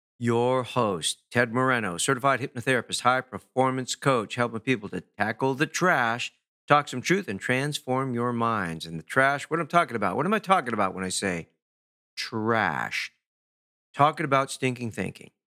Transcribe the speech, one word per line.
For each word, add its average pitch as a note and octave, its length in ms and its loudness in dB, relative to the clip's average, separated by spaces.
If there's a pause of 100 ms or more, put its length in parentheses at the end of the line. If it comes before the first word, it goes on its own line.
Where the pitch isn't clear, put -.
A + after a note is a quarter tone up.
(180)
your A#2+ 460 2
host, G#2 680 -2
Ted A#2+ 240 0
Moreno, A#2+ 440 0
certified C3 440 2
hypnotherapist, B2+ 600 -2
high B2+ 200 4
performance B2+ 760 -2
coach, A#2+ 400 0
helping A#2 260 -2
people G#2+ 280 -2
to F2+ 120 -8 (160)
tackle G#2+ 360 0
the C#3+ 140 0
trash, B2+ 680 0 (340)
talk D3 220 6
some B2+ 100 -4
truth, F#3 280 0
and G2 120 -4
transform C3 760 -2
your A#2+ 180 0
minds. G2+ 540 -2
And E2 100 -8
the D#2+ 60 -10
trash, C3+ 460 0
what D#3+ 100 -2
I'm D#3 80 -4
talking E3 280 2
about, G2+ 220 0
what C#3+ 80 0
am G3+ 80 0
I G#3+ 60 0
talking E3+ 340 0
about F#2+ 220 0
when F#2 100 -4
I F#2 40 -2
say F2+ 380 -2 (680)
trash? G#2+ 960 -2 (800)
Talking D3+ 320 2
about C3+ 260 2
stinking A#2+ 400 -4
thinking, - 380 -8 (300)